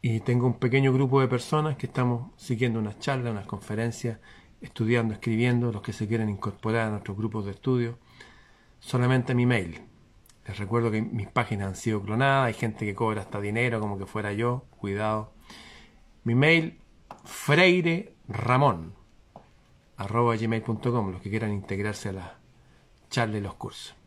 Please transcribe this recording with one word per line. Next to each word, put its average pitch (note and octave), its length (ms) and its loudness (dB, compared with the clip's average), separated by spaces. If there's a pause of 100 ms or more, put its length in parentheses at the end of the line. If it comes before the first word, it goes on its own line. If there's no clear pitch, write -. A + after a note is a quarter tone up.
Y A2+ 180 2
tengo B2 280 2
un A#2+ 100 0
pequeño C3 340 4
grupo C3 280 4
de B2+ 80 2
personas D3+ 480 0
que - 100 -8
estamos B2 500 -2
siguiendo A#2 440 0
unas G#2 180 -4
charlas, B2+ 320 -2
unas G2+ 160 -6
conferencias, A2+ 720 -6 (420)
estudiando, A2+ 540 0
escribiendo, A#2+ 560 2
los G2+ 120 -6
que G#2+ 100 -8
se G#2 160 -4
quieren A2 200 0
incorporar A2 600 -2
a - 20 -4
nuestros G2+ 260 -6
grupos G#2+ 280 -4
de G2 80 -6
estudio, A#2+ 460 -2 (800)
solamente B2 540 2
mi B2 120 4
mail. F#2+ 360 0 (640)
Les G2+ 120 -10
recuerdo A2+ 320 0
que A2 100 0
mis G#2+ 280 -4
páginas G#2 400 -2
han F#2+ 60 -6
sido G#2+ 280 -2
clonadas, B2+ 460 2
hay A2+ 40 -2
gente A2 320 -4
que G#2 100 -4
cobra G#2+ 280 -2
hasta G#2 180 -6
dinero A2+ 400 0
como G#2 160 -4
que G2 80 -6
fuera G#2 300 -4
yo, A#2+ 320 -2 (100)
cuidado. G#2+ 560 -4 (920)
Mi A#2 120 2
mail, D#3+ 480 4 (420)
freireramon C#3+ 1700 2 (1000)
arroba A2+ 400 2
gmail A2+ 260 0
punto A#2 300 -2
com, G#2 200 0
los F2+ 100 -10
que G2 80 -8
quieran G#2+ 200 -2
integrarse G2+ 600 -4
a - 20 -6
la F2+ 260 -12 (680)
charla G#2+ 300 -2
y - 20 -2
los G2 140 -8
cursos. - 420 -12 (100)